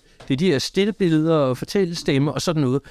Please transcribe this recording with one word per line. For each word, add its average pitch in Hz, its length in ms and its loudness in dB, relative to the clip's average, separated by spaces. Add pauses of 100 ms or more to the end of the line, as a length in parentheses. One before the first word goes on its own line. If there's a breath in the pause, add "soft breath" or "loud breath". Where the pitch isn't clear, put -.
(280 soft breath)
Det 185 60 -2
er 175 40 2
de 165 140 0
her 131 80 2
stillbilleder 165 760 0
og 131 220 2
fortællestemmer 160 760 -2
og 135 100 -6
sådan 160 200 0
noget. 131 300 0